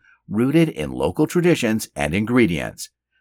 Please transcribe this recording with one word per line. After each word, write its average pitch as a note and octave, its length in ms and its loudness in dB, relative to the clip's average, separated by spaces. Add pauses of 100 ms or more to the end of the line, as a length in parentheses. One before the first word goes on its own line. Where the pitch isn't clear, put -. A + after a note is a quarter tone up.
(280)
rooted C#3+ 420 2
in C#2+ 220 -6
local D2+ 360 -2
traditions D3 680 0
and D2 180 -4
ingredients. G#2+ 760 0 (320)